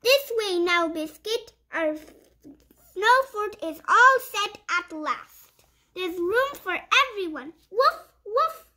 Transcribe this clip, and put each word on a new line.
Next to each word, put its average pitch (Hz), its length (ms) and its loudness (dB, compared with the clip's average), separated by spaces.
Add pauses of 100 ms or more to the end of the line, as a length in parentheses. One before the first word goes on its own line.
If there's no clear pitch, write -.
This 539 360 2
way 403 220 -2
now, 349 280 2
Biscuit. 320 640 -6 (180)
Our 311 220 -2
f-, - 180 -12 (840)
snow 440 240 4 (140)
fort 415 320 -6
is 320 240 -8
all 480 320 6
set - 400 -6 (100)
at 339 220 -4
last. - 760 -10 (300)
There's 359 220 -6
room 392 380 0
for 359 220 -6 (340)
everyone. 330 420 -8 (180)
Woof, 554 360 0 (180)
woof. 554 400 -2 (120)